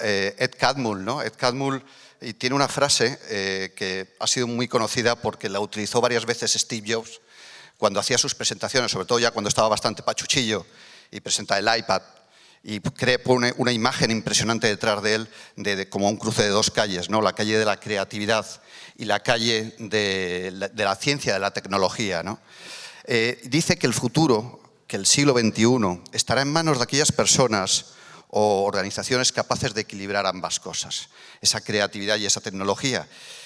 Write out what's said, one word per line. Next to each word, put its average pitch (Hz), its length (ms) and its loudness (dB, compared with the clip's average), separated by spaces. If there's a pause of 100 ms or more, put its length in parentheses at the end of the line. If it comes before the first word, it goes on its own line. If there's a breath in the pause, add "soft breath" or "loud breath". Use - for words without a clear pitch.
eh, 101 380 0
Ed 127 180 0
Catmull, 117 480 0
¿no? 131 160 -4
Ed 113 160 -6
Catmull, 135 460 -2 (360 loud breath)
y 120 140 -12
tiene 127 220 -2
una 139 120 2
frase, 143 520 2 (100)
eh, 95 460 -4
que 95 440 -6
ha 107 80 -4
sido 127 200 0
muy 120 200 -2
conocida 117 480 0
porque 110 340 -6
la 98 100 -4
utilizó 107 420 -2
varias 120 240 0
veces 113 280 -2
Steve 110 400 -4
Jobs 113 280 -6 (560 loud breath)
cuando 101 220 2
hacía 120 180 2
sus 135 160 0
presentaciones, 113 580 -2
sobre 95 140 -4
todo 117 140 2
ya 117 120 4
cuando 104 180 -2
estaba 110 180 4
bastante 107 340 0
pachuchillo 110 640 0 (460 loud breath)
y 101 80 -12
presenta 101 400 -2
el 104 80 0 (100)
iPad. 98 240 -2 (600 soft breath)
Y 104 160 -8
crea, 127 420 0
pone 123 360 2
una 123 160 2
imagen 120 360 2
impresionante 110 580 0
detrás 104 360 0
de 107 120 2
él, 110 140 -4 (280 loud breath)
de, 101 180 -2
de 95 140 -6
como 101 180 0
un 107 80 2
cruce 110 280 0
de 104 60 4
dos 104 220 2
calles, 92 380 -2
¿no? 107 120 2
La 95 120 2
calle 107 260 0
de 110 60 2
la 101 120 0
creatividad 104 720 -2 (480 loud breath)
y - 80 -12
la 104 160 0
calle 113 600 0
de 95 760 0
la, 95 160 -6
de 107 160 -4
la 98 100 2
ciencia, 131 380 -2
de 95 60 0
la 98 120 0
tecnología, 95 720 -2
¿no? 101 160 -8 (640 loud breath)
Eh, 120 400 0
dice 160 320 0
que - 80 -2
el 120 80 4
futuro, 123 680 2 (260)
que - 80 -8
el 98 100 -6
siglo 143 280 6
veintiuno, 110 680 4 (120)
estará 120 280 0
en 143 100 -2
manos 160 260 2
de 120 60 0
aquellas 143 280 2
personas 107 800 2 (360 loud breath)
o 101 340 2
organizaciones 101 680 0
capaces - 420 -2
de 107 80 -4
equilibrar 98 440 -4
ambas 90 340 -4
cosas, - 500 -10 (320 loud breath)
esa - 200 0
creatividad 104 560 0
y 104 80 -4
esa - 160 -2
tecnología. 98 640 -4 (380 loud breath)